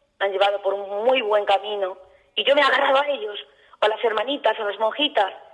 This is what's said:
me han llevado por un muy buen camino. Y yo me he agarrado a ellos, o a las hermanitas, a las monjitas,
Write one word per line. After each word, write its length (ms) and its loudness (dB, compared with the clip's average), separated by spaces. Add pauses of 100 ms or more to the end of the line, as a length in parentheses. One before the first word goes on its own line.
(180)
me 80 0
han 60 -2
llevado 300 2
por 100 0
un 320 -6
muy 160 2
buen 240 2
camino. 540 -2 (360)
Y 100 -2
yo 100 4
me 80 6
he 20 4
agarrado 380 2
a 60 -4
ellos, 300 -6 (420)
o 40 2
a 40 4
las 140 -2
hermanitas, 560 0
a 60 -4
las 140 -4
monjitas, 540 0 (220)